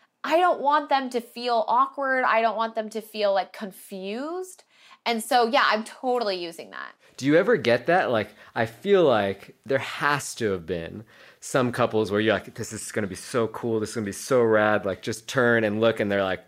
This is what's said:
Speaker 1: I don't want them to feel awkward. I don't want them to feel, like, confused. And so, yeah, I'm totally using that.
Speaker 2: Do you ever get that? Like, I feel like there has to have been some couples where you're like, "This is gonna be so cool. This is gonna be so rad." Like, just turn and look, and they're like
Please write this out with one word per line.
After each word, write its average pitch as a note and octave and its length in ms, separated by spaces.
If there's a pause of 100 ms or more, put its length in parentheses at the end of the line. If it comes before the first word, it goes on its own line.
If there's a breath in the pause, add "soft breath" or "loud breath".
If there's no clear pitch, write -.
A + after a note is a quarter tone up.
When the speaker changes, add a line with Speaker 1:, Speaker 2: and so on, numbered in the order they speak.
(240 loud breath)
Speaker 1:
I D4 140
don't F4 240
want D4 280
them C4+ 220
to A#3+ 100
feel A#3+ 460
awkward. C4 580
I A3 160
don't A3 160
want A3 180
them G#3+ 140
to G#3+ 120
feel, G#3 320
like, F#3 200
confused. A3 1120 (420 soft breath)
And A3+ 180
so, A#3+ 240
yeah, A#3 200
I'm G#3+ 160
totally A#3 520
using E3 360
that. C2 220 (240 soft breath)
Speaker 2:
Do B2+ 80
you D3 100
ever F#3+ 220
get A#2+ 300
that? E3 240
Like, G#2+ 180 (240 loud breath)
I A#2+ 120
feel F#3+ 380
like G2+ 520 (100)
there C3 140
has C#3+ 560
to G#2+ 160
have F2 140
been F2 380 (360 loud breath)
some B2 320
couples A2 400
where G#2 100
you're A2 120
like, F#2+ 220
"This - 180
is - 180
gonna G#2+ 160
be F#2 80
so A2+ 320
cool. A2+ 320
This G#2 100
is - 60
gonna A2+ 100
be G2 60
so B2 320
rad." G#2+ 420
Like, F#2+ 160
just - 260
turn A#2 360
and G#2+ 160
look, A2+ 200
and G2+ 120
they're G2+ 120
like F#2 240